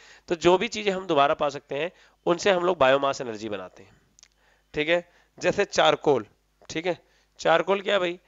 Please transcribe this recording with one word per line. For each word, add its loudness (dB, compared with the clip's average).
तो -2
जो 4
भी -2
चीज़ें -6
हम -6
दोबारा 4
पा -2
सकते -10
हैं -6
उनसे 2
हम 0
लोग 0
बायोमास 2
एनर्जी -10
बनाते -12
हैं, -20
ठीक -4
है। 0
जैसे -2
चारकोल, 2
ठीक -8
है, -4
चारकोल 0
क्या -4
है 2
भाई, -4